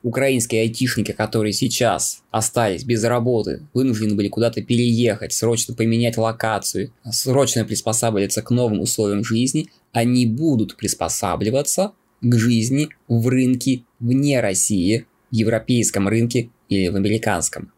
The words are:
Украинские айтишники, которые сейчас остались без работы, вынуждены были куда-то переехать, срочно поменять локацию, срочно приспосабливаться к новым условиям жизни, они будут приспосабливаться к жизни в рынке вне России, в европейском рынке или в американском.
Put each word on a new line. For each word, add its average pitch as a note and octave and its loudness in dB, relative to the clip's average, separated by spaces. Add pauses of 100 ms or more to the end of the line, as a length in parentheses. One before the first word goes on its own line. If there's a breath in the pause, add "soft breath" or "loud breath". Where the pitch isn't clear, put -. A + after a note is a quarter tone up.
Украинские B2 0
айтишники, A#2 -2
которые G#2+ -2
сейчас - -2
остались A2 -2
без A2+ 0
работы, A#2 0
вынуждены A2 0
были G#2+ 0
куда-то A2+ -2
переехать, A#2 0
срочно A#2 -2
поменять A2+ 0
локацию, A2 -2 (180)
срочно A#2+ 2
приспосабливаться A2 -2
к - -14
новым A#2 2
условиям G2+ 0
жизни, B2+ 0 (240 loud breath)
они B2 2
будут A#2 0
приспосабливаться G#2+ -2 (300)
к A#2+ 2
жизни A#2+ 2 (220)
в A#2 2
рынке B2+ 0 (160)
вне C3 2
России, G#2 0 (260)
в - -4
европейском A2 0
рынке A#2 0 (200)
или F#2+ 2
в F#2 -2
американском. G2+ -2